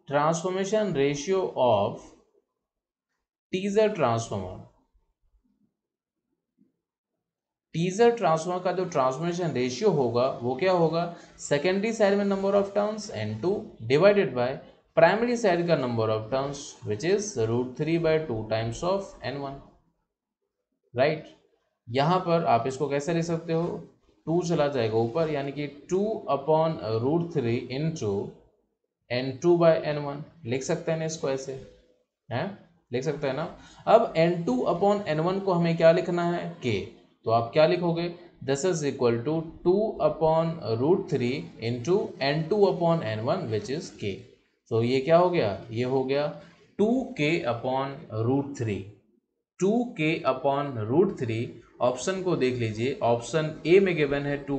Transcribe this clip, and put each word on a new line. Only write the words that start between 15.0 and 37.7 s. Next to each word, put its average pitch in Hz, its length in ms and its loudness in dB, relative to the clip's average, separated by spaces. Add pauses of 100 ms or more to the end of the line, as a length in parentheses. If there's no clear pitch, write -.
side 170 240 2
का 165 120 4
number 117 360 0
of 110 180 -6
turns 139 280 -4 (280)
which 120 220 -4
is 208 200 0 (180)
root 123 280 -2
three 156 220 0
by 160 160 2 (120)
two 113 140 -4 (100)
times 113 400 -4
of 196 180 -4 (140)
एन 131 140 -8
वन, 139 220 -10 (1300)
राइट। 151 420 -2 (520)
यहाँ 143 320 2
पर 170 280 0
आप 120 200 2
इसको 135 220 -4
कैसे 143 240 -2
लिख 165 120 0
सकते 165 280 -4
हो? 165 120 0 (600)
टू 170 200 2
चला 147 200 2
जाएगा 113 300 0
ऊपर, 156 320 0
यानी 139 220 -4
कि 143 160 -6 (220)
टू 190 160 0 (260)
upon 156 480 2 (240)
root 165 300 0
three 120 260 0 (180)
into 127 380 -2 (960)
एन 127 260 -4
टू 175 200 4
by 165 260 6
एन 151 220 -2
वन 143 180 -10 (220)
लिख 120 180 -2
सकते - 280 -4
हैं 160 80 -2
ना 160 60 -4
इसको 160 240 -6
ऐसे, 135 240 -4 (760)
हैं, 131 180 -4 (440)
लिख 127 120 -4
सकते 147 240 -4
हैं 131 80 -2
ना। 151 80 -4 (440)
अब 226 300 6
एन 170 260 2
टू 247 280 -2
upon 202 360 2
एन 156 120 0
वन 185 200 0
को 196 140 0
हमें 170 240 2
क्या 165 140 8
लिखना 175 400 0
है? 170 180 -4 (140)
के। 110 160 0 (460)
तो 113 60 0
आप 117 220 2
क्या 156 140 6
लिखोगे? 170 400 0 (380)